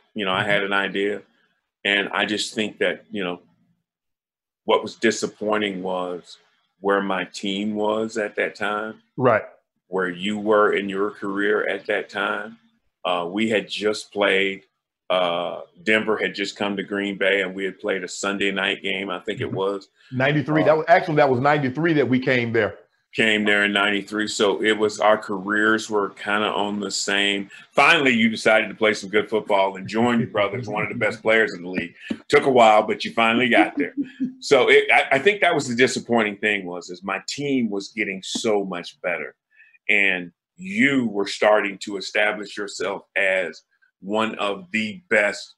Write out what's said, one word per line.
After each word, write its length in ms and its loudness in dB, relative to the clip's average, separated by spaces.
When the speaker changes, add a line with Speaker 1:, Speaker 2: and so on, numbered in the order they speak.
Speaker 1:
You 100 -4
know, 80 0
I 120 0
had 180 2
an 100 -2
idea. 500 -2
And 260 0
I 160 -2
just 280 -4
think 240 -4
that, 320 -2
you 140 -6
know, 160 -6
what 180 2
was 140 -12
disappointing 880 -2
was 540 -6
where 200 2
my 240 -2
team 500 -4
was 440 -2
at 180 -4
that 180 -2
time. 480 -6
Speaker 2:
Right. 280 4
Speaker 1:
Where 220 -2
you 280 -6
were 360 4
in 140 -2
your 220 -4
career 560 -2
at 200 -6
that 240 -4
time. 480 -6
Uh, 220 -2
we 220 -2
had 200 0
just 440 -4
played, 520 0
uh, 540 -2
Denver 340 2
had 160 -4
just 200 -6
come 220 -4
to 60 -4
Green 340 -6
Bay, 240 2
and 140 -4
we 100 -8
had 160 -8
played 240 -4
a 40 -10
Sunday 440 -4
night 300 -4
game, 260 -4
I 120 -8
think 200 -8
it 60 -4
Speaker 2:
Mm-hmm. 100 -8
Speaker 1:
was. 320 -4
Speaker 2:
Ninety-three. 500 0
Speaker 1:
Uh, 40 0
Speaker 2:
That 100 6
was, 100 -2
actually, 300 4
that 140 6
was 100 2
ninety-three 540 2
that 120 4
we 140 2
came 320 0
there. 240 2
Speaker 1:
Came 280 2
there 200 4
in 80 2
ninety-three. 560 0
So 340 2
it 140 4
was, 240 0
our 160 6
careers 720 0
were 220 0
kinda 380 -2
on 300 -4
the 120 -6
same. 600 -2
Finally, 400 4
you 160 4
decided 400 2
to 60 -12
play 180 2
some 160 -8
good 220 0
football 460 0
and 120 -12
join 320 2
your 80 -2
brothers, 400 -2
one 140 -4
of 80 -4
the 40 -8
best 280 -4
players 320 2
in 80 -12
the 80 -10
league. 240 -8
Took 160 4
a 60 2
while, 360 8
but 180 -4
you 100 -8
finally 340 2
got 300 4
there. 200 -4
Speaker 2:
<laughs> 60 -4
Speaker 1:
So 280 4
it, 200 6
I, 260 4
I 20 2
think 240 2
that 120 4
was 140 -2
the 60 -4
disappointing 600 2
thing 300 -2
was, 240 -10
is 120 -16
my 260 -6
team 420 -2
was 180 -6
getting 340 -6
so 420 -2
much 380 -10
better. 320 -6
And 440 0
you 520 0
were 180 -4
starting 520 2
to 200 -8
establish 580 -4
yourself 460 -6
as 460 0
one 360 -2
of 360 -4
the 380 -6
best, 460 0